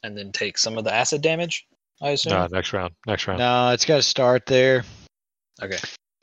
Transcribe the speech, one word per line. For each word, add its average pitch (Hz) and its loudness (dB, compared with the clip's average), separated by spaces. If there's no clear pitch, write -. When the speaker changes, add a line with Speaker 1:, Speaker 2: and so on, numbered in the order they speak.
Speaker 1:
And 107 -10
then 98 -12
takes - -4
some 113 -2
of 110 -4
the 101 -2
acid 127 0
damage, 165 -2
I 143 -4
assume. 143 -2
Speaker 2:
Nah, 90 2
next 90 -4
round. 90 -4
Next 104 -2
round. 92 -2
Speaker 3:
No, 123 2
it's 123 2
gotta 147 4
start 123 2
there. 131 4
Speaker 1:
Okay. 95 -6